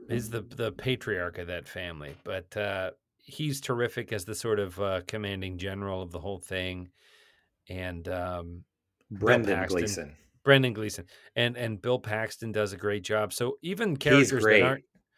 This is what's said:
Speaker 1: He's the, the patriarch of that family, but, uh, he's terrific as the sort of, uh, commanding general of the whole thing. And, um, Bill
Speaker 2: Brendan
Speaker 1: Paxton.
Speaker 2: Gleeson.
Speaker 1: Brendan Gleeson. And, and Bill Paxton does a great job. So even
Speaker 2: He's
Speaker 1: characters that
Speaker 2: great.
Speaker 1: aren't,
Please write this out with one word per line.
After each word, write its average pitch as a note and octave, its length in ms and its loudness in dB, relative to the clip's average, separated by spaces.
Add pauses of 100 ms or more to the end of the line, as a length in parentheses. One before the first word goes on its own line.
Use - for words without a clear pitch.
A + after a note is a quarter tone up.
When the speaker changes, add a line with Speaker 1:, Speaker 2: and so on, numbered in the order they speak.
Speaker 1:
He's A2+ 200 -2
the, A2+ 120 -4
the A2 300 -4
patriarch F#2+ 640 -2
of F2 100 -8
that E2+ 200 -8
family, D#2 560 -10
but, F#2+ 320 -8
uh, G2 360 -2 (260)
he's C#3+ 440 -4
terrific A#2+ 520 -2
as F#2+ 120 -4
the G#2+ 100 -6
sort G#2+ 240 -2
of, F#2+ 200 -2
uh, F#2+ 280 0
commanding G2 500 -6
general G2 440 -4
of F2 100 -10
the E2+ 80 -8
whole F#2+ 200 -8
thing. F#2 500 -6 (800)
And, F2+ 380 -8
um, F2+ 560 -6 (480)
Bill G2+ 80 -10
Speaker 2:
Brendan A2+ 360 6
Speaker 1:
Paxton. F#2 240 0
Speaker 2:
Gleeson. E2+ 360 -2 (280)
Speaker 1:
Brendan C3+ 300 8
Gleeson. G#2+ 320 -6 (300)
And, A#2+ 220 2
and A2 240 -2
Bill B2 180 2
Paxton A2 520 -4
does G#2 220 0
a F#2 40 -10
great G2+ 260 -2
job. G#2+ 300 0
So - 280 -2
even F#3+ 300 -2
Speaker 2:
He's C#3 80 0
Speaker 1:
characters C#3 320 8
that B2+ 100 2
Speaker 2:
great. G#2+ 220 8
Speaker 1:
aren't, C3+ 200 2 (340)